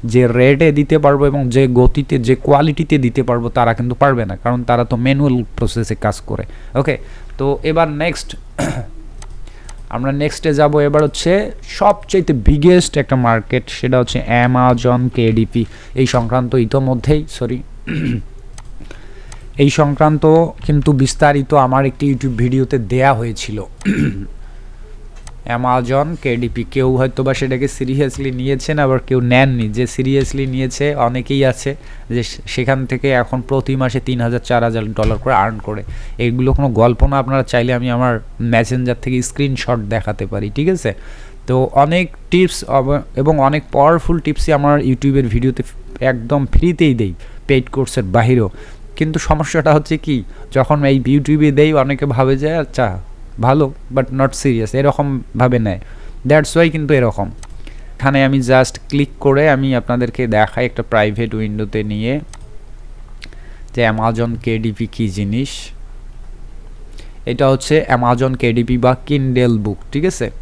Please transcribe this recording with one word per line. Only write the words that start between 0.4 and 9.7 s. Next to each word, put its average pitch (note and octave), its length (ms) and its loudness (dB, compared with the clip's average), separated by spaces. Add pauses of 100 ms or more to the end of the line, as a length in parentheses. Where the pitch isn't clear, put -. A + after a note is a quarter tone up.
দিতে D3 260 2
পারবো C#3+ 280 4
এবং C#3+ 220 0
যে C3 180 4
গতিতে, B2+ 520 4
যে B2 160 2
কোয়ালিটিতে D3 640 2
দিতে B2+ 240 0
পারবো, A#2+ 260 0
তারা A#2 260 2
কিন্তু B2 200 -2
পারবে B2+ 320 2
না, G2+ 100 -6
কারণ B2 280 -2
তারা A#2+ 200 2
তো A#2 120 0
ম্যানুয়াল C3 480 2 (120)
প্রসেসে A2+ 380 -2
কাজ - 260 -2
করে। - 240 -8 (300)
ওকে, C3+ 240 0 (400)
তো C3+ 240 0
এবার D#3+ 260 2
নেক্সট D3+ 480 -6 (220)
<clears throat> - 360 -6 (920)